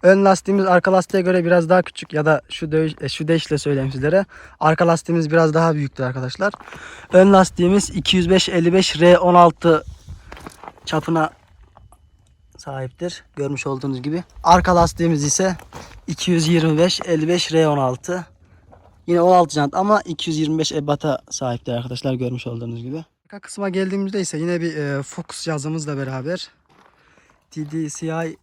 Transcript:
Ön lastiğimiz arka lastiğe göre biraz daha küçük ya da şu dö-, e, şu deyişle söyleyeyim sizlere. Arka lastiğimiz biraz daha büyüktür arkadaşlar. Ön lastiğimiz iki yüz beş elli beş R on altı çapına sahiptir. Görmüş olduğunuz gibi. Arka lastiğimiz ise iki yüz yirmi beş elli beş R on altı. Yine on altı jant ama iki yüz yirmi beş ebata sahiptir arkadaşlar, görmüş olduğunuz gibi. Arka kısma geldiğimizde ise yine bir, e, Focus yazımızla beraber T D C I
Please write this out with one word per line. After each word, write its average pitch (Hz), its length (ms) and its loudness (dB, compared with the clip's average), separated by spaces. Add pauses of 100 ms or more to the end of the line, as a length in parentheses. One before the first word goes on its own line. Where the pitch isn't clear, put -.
Ön 196 220 6
lastiğimiz 190 400 2
arka 185 280 4
lastiğe 190 300 0
göre 180 220 0
biraz 170 240 2
daha 180 120 6
küçük - 320 -12
ya 151 120 -2
da 151 240 2
şu - 160 -12
dö-, 156 400 -4
e, 135 40 -6
şu 151 180 -8
deyişle 156 300 -2
söyleyeyim 135 340 -4
sizlere. 151 340 0 (340)
Arka 160 280 2
lastiğimiz 165 440 0
biraz 160 220 4
daha 165 220 2
büyüktür 139 280 -6
arkadaşlar. 127 500 -6 (600)
Ön 190 200 8
lastiğimiz 190 560 4
iki 185 280 -2
yüz 170 120 0
beş 185 200 2
elli 170 240 2
beş 185 280 0
R 175 160 8
on 175 180 4
altı 170 480 6 (1000)
çapına 160 440 -2 (1300)
sahiptir. 135 680 -10 (120)
Görmüş 143 320 -6
olduğunuz 135 340 -6
gibi. 156 220 -6 (200)
Arka 180 320 4
lastiğimiz 165 480 0
ise 185 340 -2 (500)
iki 175 240 -4
yüz 165 160 2
yirmi 160 300 2
beş 180 280 2
elli 156 220 0
beş 170 260 -2
R 160 140 4
on 147 100 0
altı. 139 480 -4 (840)
Yine 170 140 2
on 180 140 6
altı 175 200 4
jant 143 200 -2
ama 196 260 2
iki - 280 -8
yüz 156 100 -4
yirmi 156 180 -2
beş 156 140 -2
ebata 147 480 -4 (100)
sahiptir 123 440 -8
arkadaşlar, 123 400 -6
görmüş 123 340 -6
olduğunuz 117 340 -10
gibi. 143 240 -12 (200)
Arka 202 140 -20
kısma 202 300 -8
geldiğimizde 190 520 -4
ise 170 160 -6
yine 170 240 -4
bir, 165 140 -6
e, 143 280 -4
Focus - 440 -12
yazımızla 151 500 -6
beraber 135 520 -8 (1000)
T 151 200 -12
D 160 180 -6
C 160 180 -10
I 160 360 -6